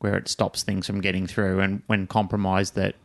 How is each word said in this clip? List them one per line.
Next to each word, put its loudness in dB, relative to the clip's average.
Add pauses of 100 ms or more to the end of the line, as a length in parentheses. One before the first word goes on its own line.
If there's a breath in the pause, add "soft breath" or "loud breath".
where 0
it -6
stops -2
things -2
from -4
getting 0
through, 0
and 0
when 0
compromised, 0
that 0